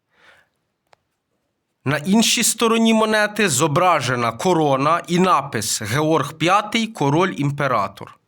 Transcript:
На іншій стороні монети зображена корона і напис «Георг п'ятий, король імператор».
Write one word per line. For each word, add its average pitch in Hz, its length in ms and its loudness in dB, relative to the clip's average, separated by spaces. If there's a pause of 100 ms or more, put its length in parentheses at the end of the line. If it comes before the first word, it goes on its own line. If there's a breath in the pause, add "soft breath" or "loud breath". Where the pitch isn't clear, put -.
(1800 soft breath)
На 143 120 0
іншій 220 460 0
стороні 226 520 2
монети 214 540 0
зображена 139 840 0
корона 156 760 0
і 175 100 0
напис 143 640 0
«Георг 139 500 0
п'ятий, 214 540 0
король 170 500 0
імператор». 131 920 -4